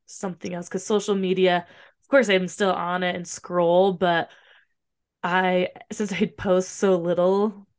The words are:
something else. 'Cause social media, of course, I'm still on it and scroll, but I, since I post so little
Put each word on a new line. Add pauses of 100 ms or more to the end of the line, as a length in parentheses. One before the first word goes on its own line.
something
else.
'Cause
social
media, (360)
of
course,
I'm
still
on
it
and
scroll,
but (920)
I, (220)
since
I
post
so
little (120)